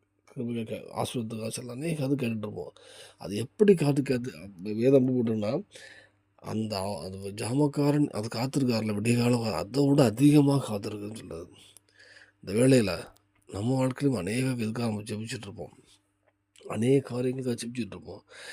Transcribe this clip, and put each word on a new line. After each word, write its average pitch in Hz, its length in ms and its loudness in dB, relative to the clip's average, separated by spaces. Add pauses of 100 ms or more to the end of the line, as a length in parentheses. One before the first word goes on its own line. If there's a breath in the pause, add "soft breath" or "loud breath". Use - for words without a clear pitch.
(260)
கிருபை 117 380 -8
கேட்க, 110 400 -8
ஆசீர்வாதத்துக்காக 113 440 -6
சில 120 240 -10
அநேக 147 320 -4
அது 135 120 0
கேட்டுட்டு 117 220 -2
இருப்போம். 104 360 -10 (440 loud breath)
அது 85 180 -8
எப்படி 196 380 4
காத்து 143 280 4
கேட்டு, 123 300 -2 (260)
வேதம் 120 500 4
எப்படி 127 120 2
போட்டிருக்குன்னா, 113 440 -2 (720 loud breath)
அந்த 107 440 -6
ஆ-, 95 240 -6
அந்த 98 420 -10
ஜாமக்காரன் 143 640 2
அது 107 260 -4
காத்திருக்காருல, 117 580 0
விடிய 113 240 2
காலம், 120 360 2
அதை 131 340 0
விட 143 160 6
அதிகமாக 139 720 6
காத்திருக்குன்னு 104 440 -8
சொல்றாரு. - 320 -14 (920 soft breath)
இந்த 90 120 -8
வேளையில 110 540 4 (440)
நம்ம 110 240 -2
வாழ்க்கையிலும் 131 500 0
அநேக 123 220 -2
இதுக்காக 117 320 -2
நம்ம 110 220 -2
ஜெபிச்சுட்டு 110 400 -10
இருப்போம், 101 360 -14 (880)
அநேக 127 420 2
காரியங்களுக்காக 127 560 -4
ஜெபிச்சுட்டு 120 200 -6
இருப்போம். 92 380 -16 (300 loud breath)